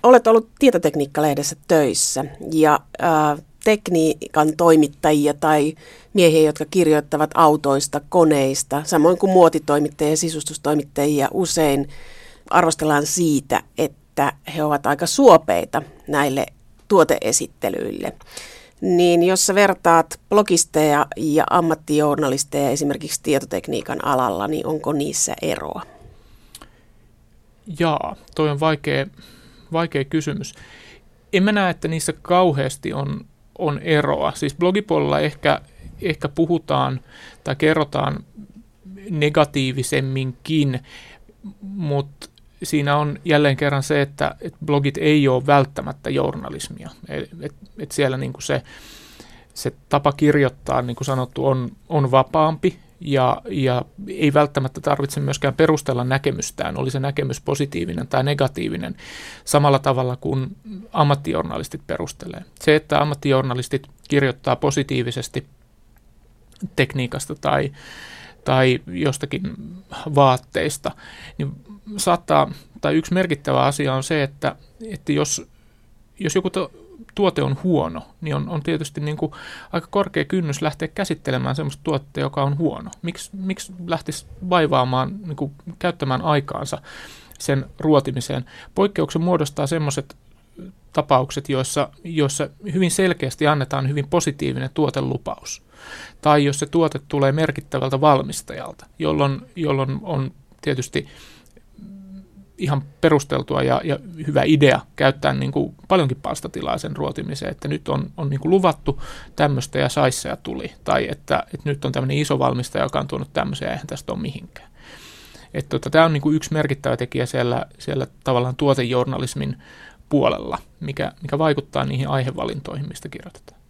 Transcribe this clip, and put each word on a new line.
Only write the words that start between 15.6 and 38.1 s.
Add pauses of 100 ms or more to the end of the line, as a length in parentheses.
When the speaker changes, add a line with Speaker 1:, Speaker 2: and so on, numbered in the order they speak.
Speaker 1:
näille (420)
tuoteesittelyille. (680)
Niin
jos
sä
vertaat
blogisteja (100)
ja
ammattijournalisteja
esimerkiksi
tietotekniikan
alalla,
niin
onko
niissä
eroa? (2000)
Speaker 2:
Jaa, (180)
toi
on
vaikea, (680)
vaikea
kysymys. (800)
En
mä
näe,
että
niissä (100)
kauheasti
on, (380)
on
eroa.
Siis
blogipuolella
ehkä, (400)
ehkä
puhutaan (440)
tai
kerrotaan (840)